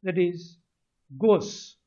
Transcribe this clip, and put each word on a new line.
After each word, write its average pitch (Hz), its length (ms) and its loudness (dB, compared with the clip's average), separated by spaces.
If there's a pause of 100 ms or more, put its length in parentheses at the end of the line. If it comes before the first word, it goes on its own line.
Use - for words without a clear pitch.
That 180 160 -4
is, 175 400 -2 (520)
goes. 170 640 0 (100)